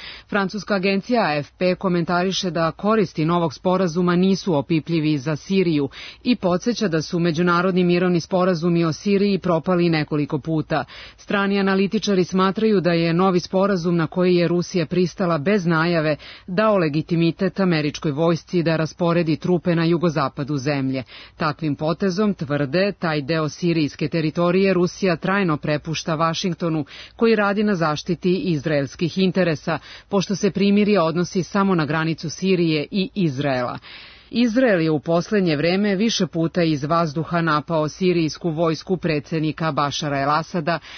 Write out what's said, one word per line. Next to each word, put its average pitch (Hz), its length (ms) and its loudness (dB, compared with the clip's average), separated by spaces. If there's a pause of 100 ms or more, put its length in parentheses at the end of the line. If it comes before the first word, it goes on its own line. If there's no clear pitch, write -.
(300)
Francuska 202 460 -2
agencija 196 460 0
A 151 140 0
F 143 220 -4
P 180 180 2
komentariše 175 760 0
da 165 200 0
koristi 202 600 0
novog 170 220 0
sporazuma 180 640 0
nisu 185 400 2
opipljivi 151 600 0
za 143 180 -4
Siriju 170 540 0 (340)
i 247 120 2
podseća 202 520 -2
da 160 140 0
su 170 180 -4
međunarodni 175 640 2
mirovni 175 360 2
sporazumi 175 680 0
o 156 80 0
Siriji 202 460 0
propali 175 500 2
nekoliko 151 500 -2
puta. 156 440 -2 (340)
Strani 196 420 0
analitičari 196 640 0
smatraju 190 580 2
da 170 100 2
je 165 220 2
novi 180 260 2
sporazum 185 560 0
na 160 120 0
koji 180 280 2
je 175 120 4
Rusija 170 380 0
pristala 180 520 0
bez 180 280 0
najave 160 500 2 (320)
dao 208 300 2
legitimitet 165 840 0
američkoj 160 520 0
vojsci 165 520 0
da 160 120 2
rasporedi 165 600 0
trupe 175 400 0
na 165 100 2
jugozapadu 151 720 0
zemlje. 131 460 -2 (340)
Takvim 151 380 -2
potezom, 185 580 0
tvrde, 147 680 -2
taj 156 220 -2
deo 156 280 -2
sirijske 160 580 -2
teritorije 175 680 0
Rusija 180 420 0
trajno 180 420 0
prepušta 151 580 -4
Vašingtonu, 160 720 -2 (300)
koji 226 200 2
radi 208 280 2
na 208 120 2
zaštiti 165 600 0
izraelskih 151 840 -2
interesa, 170 600 0 (300)
pošto 196 260 0
se 196 160 0
primirje 202 500 4
odnosi 165 420 0
samo 196 320 0
na 160 100 0
granicu 160 440 -2
Sirije 170 600 0
i 190 240 -2
Izraela. 135 600 -2 (540)
Izrael 226 500 2
je 160 100 2
u 151 80 2
poslednje 170 560 0
vreme 190 400 2
više 202 320 0
puta 165 360 -2
iz 151 200 0
vazduha 165 580 -2
napao 151 480 0
sirijsku 170 600 0
vojsku 160 480 -2
predsednika 156 760 -2
Bašara 143 500 -2
el 143 100 0
Asada 160 480 -2 (180)